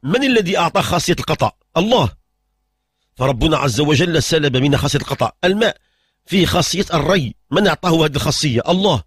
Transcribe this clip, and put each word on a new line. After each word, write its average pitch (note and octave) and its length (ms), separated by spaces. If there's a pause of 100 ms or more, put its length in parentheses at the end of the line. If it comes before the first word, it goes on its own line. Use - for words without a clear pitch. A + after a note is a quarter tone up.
من A3 220
الذي A3 340
أعطى E3+ 240
خاصية - 360
القطع؟ B2+ 340 (240)
الله. F#3 340 (1040)
فربنا C3+ 420
عز C3 240
وجل D3+ 420
سلب D3 340
من C#3 200
خاصية C#3+ 220
القطع. B2+ 340 (120)
الماء G3+ 320 (500)
فيه F3 200
خاصية F3 480
الري، D#3 400 (160)
من G3 160
أعطاه E3 400
هذه C#3+ 100
الخاصية؟ C3+ 520
الله. F3+ 380